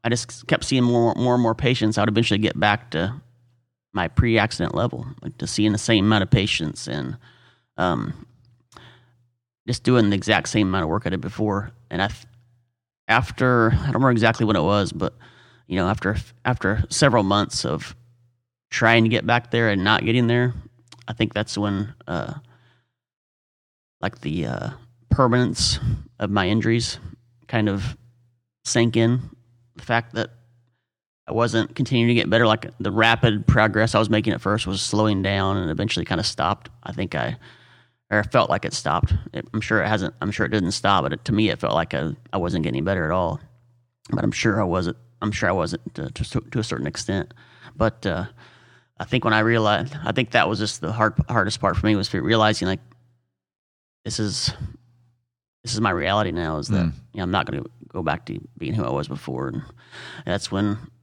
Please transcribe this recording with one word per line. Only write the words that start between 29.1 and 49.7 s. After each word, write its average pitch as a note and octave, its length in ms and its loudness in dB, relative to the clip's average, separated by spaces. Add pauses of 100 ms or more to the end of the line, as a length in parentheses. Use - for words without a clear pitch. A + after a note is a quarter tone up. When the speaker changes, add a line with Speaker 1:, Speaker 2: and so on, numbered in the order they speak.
Speaker 1:
The - 80 -18
fact A#2 300 -2
that - 160 -4 (1000)
I - 60 -8
wasn't A2+ 420 0
continuing A#2+ 340 2
to A#2+ 40 4
get - 160 2
better, A#2 180 4
like, A2 220 2 (100)
the G#2 120 -2
rapid A2+ 560 4
progress G#2+ 480 4
I G#2 40 6
was A2 100 2
making A2 240 2
at - 80 -6
first G#2 260 -2
was F#2+ 140 -4
slowing G#2 400 0
down G2 360 0
and F2+ 120 -2
eventually F2 360 -4
kinda F2 180 -2
stopped. - 460 -4 (140)
I - 80 -12
think G2 240 -6
I, A#1+ 220 -4 (720)
or G#2 100 2
I G#2 40 0
felt - 260 2
like F#2 160 -2
it - 80 -6
stopped. - 400 0 (200)
It, - 200 -10
I'm A2 80 -2
sure A2 200 0
it D#2 60 0
hasn't, G2 340 -2
I'm G2+ 100 -2
sure G2+ 140 -2
it C2+ 40 -6
didn't G2 220 0
stop, G2 320 2
but C#2 100 -2
it, - 120 -10
to - 80 -2
me, G#2 160 2
it - 100 -4
felt - 140 -2
like E2 200 -2
I, D2+ 180 -2 (220)
I G2 40 -4
wasn't E2+ 260 -2
getting C2+ 200 -2
better F#2 220 -2
at D#2 60 -2
all. F2+ 280 -2 (720)
But - 140 -2
I'm G#2 80 0
sure G#2+ 300 0
I G2 40 0
wasn't, F2 320 -2 (240)
I'm G#2 100 -4
sure G#2+ 180 -2
I F2+ 40 0
wasn't, - 460 -6
uh, C#2 100 -6
to, - 320 -6
to - 180 -6
a G#2+ 40 -2
certain - 240 -6
extent. - 460 -6 (420)
But, - 300 -2
uh, F2+ 200 -2 (720)
I - 80 -8
think B2+ 180 0
when A2 100 2
I A2 60 4
realized, A2 640 2